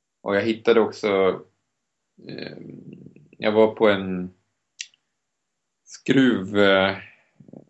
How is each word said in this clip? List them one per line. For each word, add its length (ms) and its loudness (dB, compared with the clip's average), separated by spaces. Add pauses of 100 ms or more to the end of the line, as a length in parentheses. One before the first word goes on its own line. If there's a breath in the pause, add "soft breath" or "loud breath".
(200)
Och 160 -2
jag 60 0
hittade 380 2
också, 600 0 (880)
eh, 280 -14 (800)
jag 140 -2
var 220 4
på 140 2
en 420 -2 (1500)
skruv, 760 -2
eh, 380 4 (720 loud breath)